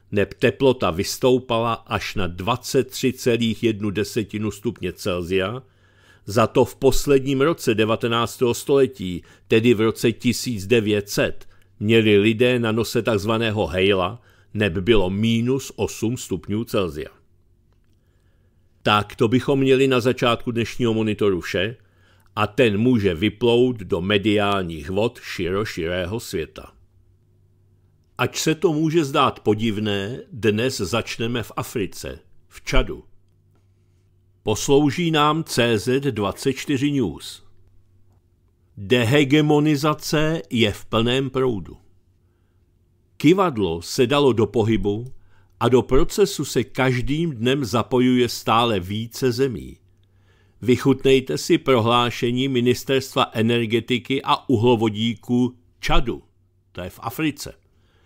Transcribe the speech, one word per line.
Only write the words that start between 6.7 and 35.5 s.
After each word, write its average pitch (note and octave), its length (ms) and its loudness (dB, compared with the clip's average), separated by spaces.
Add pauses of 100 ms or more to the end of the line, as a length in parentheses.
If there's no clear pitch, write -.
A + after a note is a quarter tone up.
posledním C3+ 640 2
roce C#3+ 340 0
devatenáctého A2+ 800 0
století, G2+ 680 0 (260)
tedy A#2 260 6
v G#2 60 -2
roce A2+ 320 0
tisíc A2 540 -4
devět G#2 440 0
set, - 380 -4 (320)
měli G#2+ 380 4
lidé A2+ 400 2
na A#2 140 0
nose A2+ 300 -2
takzvaného A2 640 0
hejla, F#2 560 0 (320)
neb G#2 180 0
bylo F#2+ 380 2
minus A#2 680 -2
osm A2+ 400 -4
stupňů G2+ 480 -6
Celsia. F2 460 -6 (1700)
Tak G#2 340 0
to A#2+ 120 2
bychom B2+ 300 0
měli C3+ 300 4
na B2+ 120 2
začátku A#2+ 500 0
dnešního A2+ 440 -2
monitoru G#2 460 0
vše G2 360 -4 (600)
a G#2+ 100 0
ten G#2+ 320 2
může A2 360 2
vyplout A#2+ 640 2
do F#2 240 -4
mediálních G2 920 -2
vod G2+ 320 -2
široširého F2+ 1000 -6
světa. - 520 -10 (1500)
Ač - 200 -4
se D#3+ 160 0
to D#3+ 180 0
může D#3 320 0
zdát C3+ 360 0
podivné, G#2+ 800 -2 (120)
dnes A2+ 440 0
začneme A2+ 640 -4
v - 140 -14
Africe, F#2 640 -8 (300)
v - 160 -20
Čadu. A#2 400 0 (1400)
Poslouží D3 680 2
nám D3+ 340 2
C A#2 340 2